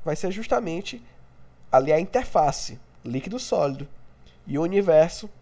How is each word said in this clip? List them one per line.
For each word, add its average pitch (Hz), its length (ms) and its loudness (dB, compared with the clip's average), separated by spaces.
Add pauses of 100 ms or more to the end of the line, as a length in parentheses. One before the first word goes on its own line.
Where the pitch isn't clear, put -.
vai 156 120 -2
ser 190 140 -2
justamente 214 760 -4 (680)
ali 131 220 6
a 156 80 4
interface, 185 800 0 (240)
líquido 131 340 -6
sólido. 143 480 -2 (600)
E 139 120 -4
o 156 40 0
universo 175 680 4 (140)